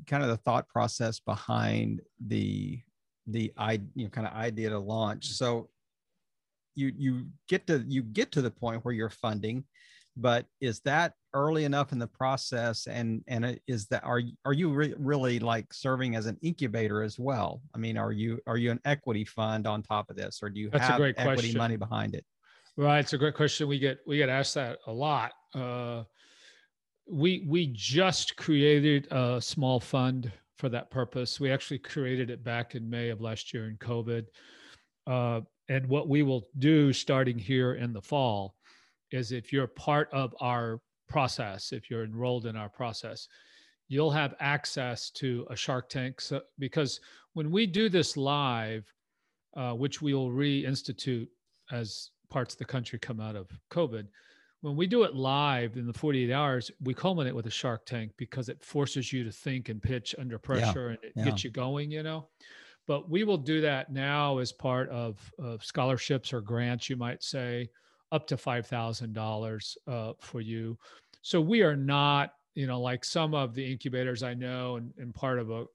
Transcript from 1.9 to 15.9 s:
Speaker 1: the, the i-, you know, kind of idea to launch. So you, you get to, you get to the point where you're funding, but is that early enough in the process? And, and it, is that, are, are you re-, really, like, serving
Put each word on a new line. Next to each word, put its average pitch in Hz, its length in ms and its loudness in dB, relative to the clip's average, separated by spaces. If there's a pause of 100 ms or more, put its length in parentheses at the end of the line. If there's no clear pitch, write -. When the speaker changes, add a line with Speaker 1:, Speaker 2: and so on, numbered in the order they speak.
Speaker 1:
the, 101 520 -2 (480)
the 110 300 -2
i-, 110 240 0 (140)
you 123 100 -4
know, 101 60 -6
kind 131 160 -4
of - 80 -8
idea 110 340 -2
to 107 100 -2
launch. 104 500 -2
So 120 420 -2 (1040)
you, 135 220 0
you 127 300 0 (220)
get 180 200 2
to, 143 200 4
you 135 140 2
get 113 300 -2
to 147 100 2
the 117 80 2
point 113 340 -4
where 123 80 -2
you're 110 160 0
funding, 110 560 -2 (520)
but 120 280 4 (160)
is 120 200 0
that 165 340 2 (180)
early 151 320 2
enough 139 280 2
in 127 60 -2
the 117 80 -2
process? 120 800 -2
And, 113 420 -2
and 117 180 0
it, 123 200 -6
is 113 200 -2
that, - 180 -2
are, 123 160 2 (240)
are 139 80 2
you 160 180 4
re-, 147 280 2
really, 131 400 2
like, 113 340 0
serving 127 440 0